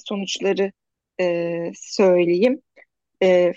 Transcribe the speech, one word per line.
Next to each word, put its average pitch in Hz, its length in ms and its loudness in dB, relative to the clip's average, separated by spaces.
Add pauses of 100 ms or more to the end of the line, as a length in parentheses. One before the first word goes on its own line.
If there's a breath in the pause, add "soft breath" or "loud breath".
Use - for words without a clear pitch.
sonuçları, 196 680 -4 (480)
e, 170 560 -4
söyleyeyim. 180 840 2 (600 loud breath)
E, 180 340 4